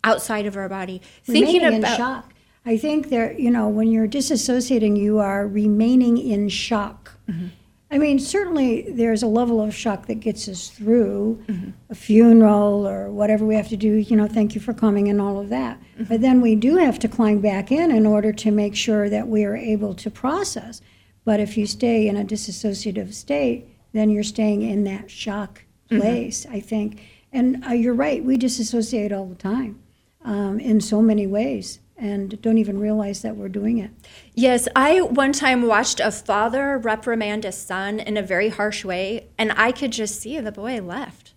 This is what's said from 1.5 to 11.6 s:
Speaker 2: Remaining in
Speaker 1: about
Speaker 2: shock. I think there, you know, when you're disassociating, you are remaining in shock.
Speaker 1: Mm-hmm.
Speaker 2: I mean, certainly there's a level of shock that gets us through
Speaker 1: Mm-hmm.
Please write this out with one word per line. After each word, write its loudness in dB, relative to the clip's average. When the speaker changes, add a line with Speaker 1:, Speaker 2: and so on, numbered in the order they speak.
Speaker 2:
Remaining 4
in 0
Speaker 1:
about 0
Speaker 2:
shock. -6
I 0
think -2
there, 0
you -2
know, 2
when 2
you're 2
disassociating, 0
you 2
are 0
remaining 4
in 0
shock. -6
Speaker 1:
Mm-hmm. -6
Speaker 2:
I -2
mean, 4
certainly 0
there's 0
a 0
level 2
of -4
shock -6
that -6
gets -6
us -12
through 0
Speaker 1:
Mm-hmm. -8